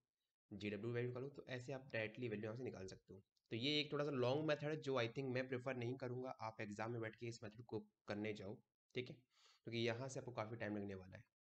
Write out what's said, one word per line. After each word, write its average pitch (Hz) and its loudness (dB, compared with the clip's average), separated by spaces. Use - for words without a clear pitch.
जी 104 0
डब्ल्यू 104 0
वैल्यू 120 2
निकालो, 123 -2
तो 135 -10
ऐसे 127 -4
आप 135 -6
डायरेक्टली 113 2
वैल्यू 104 0
यहाँ 110 0
से 131 -4
निकाल 95 -4
सकते 95 -12
हो। 95 -14
तो 123 0
ये 143 4
एक 147 2
थोड़ा 147 4
सा 147 2
लॉन्ग 135 4
मेथड 147 4
है 151 2
जो 135 2
I 120 4
think 131 0
मैं 127 2
प्रेफर 127 0
नहीं 123 0
करूँगा 127 -2
आप 110 -4
एग्जाम 110 -2
में 120 0
बैठ 110 -2
के 120 -6
इस 113 -6
मेथड 110 -8
को 110 0
करने 107 0
जाओ। 104 -6
ठीक 123 -2
है, 156 -10
क्योंकि - -8
यहाँ 117 2
से 143 -4
आपको 120 -6
काफ़ी 113 -2
टाइम 104 0
लगने 101 -2
वाला 95 -10
है। 107 -14